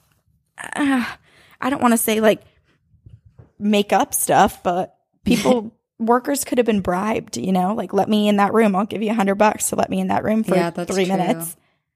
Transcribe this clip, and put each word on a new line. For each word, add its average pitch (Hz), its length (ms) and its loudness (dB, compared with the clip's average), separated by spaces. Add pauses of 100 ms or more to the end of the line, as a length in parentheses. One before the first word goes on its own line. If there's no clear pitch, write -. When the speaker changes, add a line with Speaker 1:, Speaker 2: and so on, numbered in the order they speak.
(760)
Speaker 1:
uh, 262 280 0 (560)
I 254 100 -2
don't 277 120 -2
wanna 233 160 4
say, 220 220 -2
like, 214 220 2 (1160)
make 208 340 2
up 220 220 2
stuff, - 480 2
but 180 320 -4 (300)
people, 233 480 2 (140)
Speaker 2:
<laughs> - 120 -20
Speaker 1:
workers 247 460 0
could - 140 -2
have 233 80 2
been 208 140 0
bribed, 190 560 -4
you 185 140 -4
know? 190 240 0
Like, 202 180 -8
"Let 196 160 0
me 208 200 2
in 208 80 2
that 202 180 2
room. 214 220 4
I'll 208 100 0
give 196 160 -8
you 208 80 -2
a 226 40 -2
hundred 196 200 0
bucks 208 360 0
to 202 60 -6
let - 140 -2
me 190 80 -2
in 185 100 -2
that 196 140 -2
room 220 220 0
for 190 100 -2
Speaker 2:
Yeah, 170 160 0
that's 175 240 -8
Speaker 1:
three 185 120 0
Speaker 2:
true. 190 100 0
Speaker 1:
minutes." 165 400 -4 (400)